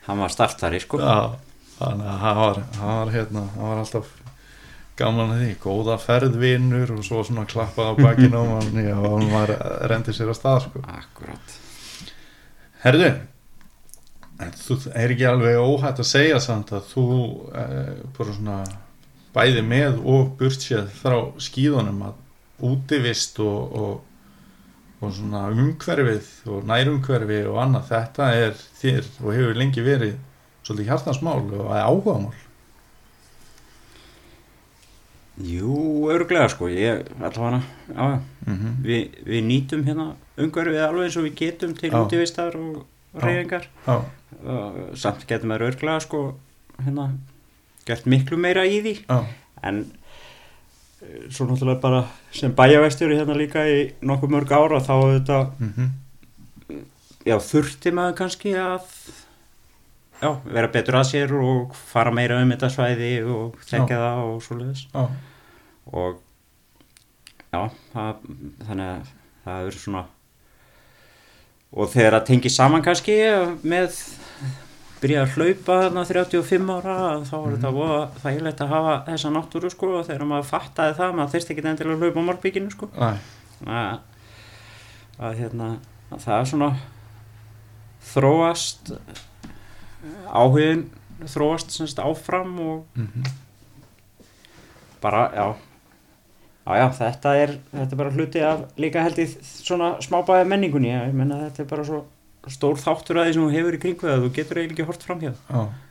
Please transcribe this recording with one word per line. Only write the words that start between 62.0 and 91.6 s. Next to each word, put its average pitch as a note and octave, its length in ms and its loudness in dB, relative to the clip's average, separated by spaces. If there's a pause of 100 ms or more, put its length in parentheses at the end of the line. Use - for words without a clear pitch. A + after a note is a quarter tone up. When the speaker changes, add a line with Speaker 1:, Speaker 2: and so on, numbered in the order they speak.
Speaker 1:
meira A#2+ 300 2
um B2+ 100 6
þetta B2+ 180 0
svæði A#2+ 580 0
og A#2 340 -4
þekkja B2 260 0
Speaker 2:
Já. A#2+ 120 0
Speaker 1:
það A#2+ 360 -2
og A2+ 60 -10
svoleiðis. B2 520 -8
Speaker 2:
Já. C3 140 0 (840)
Speaker 1:
Og, F2+ 260 -4 (1300)
já, G2 160 -4 (240)
það, G#2+ 220 -6 (520)
þannig G2 200 -6
að F#2 200 -10 (380)
það F#2 220 -8
er G2 40 -8
svona, F#2+ 340 -8 (1700)
og G#2 160 -2
þegar A2 220 6
það A2 140 4
tengist B2 300 4
saman D3+ 280 6
kannski F3 320 2 (480)
með F3 560 -2 (800)
byrja C#3 240 2
að C3+ 100 -2
hlaupa F#3 480 2
þarna F3+ 240 0
þrjátíu F3+ 320 2
og E3+ 60 0
fimm F#3 240 2
ára, F#3 580 -2
þá C3+ 40 -10 (120)
var D3+ 80 -2
þetta C3 200 0
Speaker 2:
Mhm. C3 40 -2
Speaker 1:
voða D3+ 340 0 (140)
þægilegt D3+ 400 -4
að C#3 60 -2
hafa D#3 360 0
þessa D#3 280 -4
náttúru, E3 380 -4
sko, F#3 280 -2
og E3 80 -6
þegar D3 180 -6
maður C#3+ 220 -2
fattaði D#3 480 -2
það, F3+ 200 0
maður C#3+ 180 -2
þyrfti E3+ 180 -4
ekkert D3+ 140 -6
endilega D#3 300 -2
að D#3 40 -4
hlaupa E3+ 200 2
á E3+ 40 0
malbikinu, F#3+ 480 -2
sko. G#3 260 -12
Speaker 2:
Nei. G#2+ 220 0 (460)
Speaker 1:
Að, A2+ 340 -4 (1200)
að, A2+ 180 -8
hérna, A2+ 400 -6 (340)
að - 120 -14
það A2+ 160 2
er C3 60 2
svona C#3+ 300 0 (1400)
þróast, D#3+ 840 2 (1300)
áhuginn D3+ 580 4 (400)
þróast, D3+ 460 -2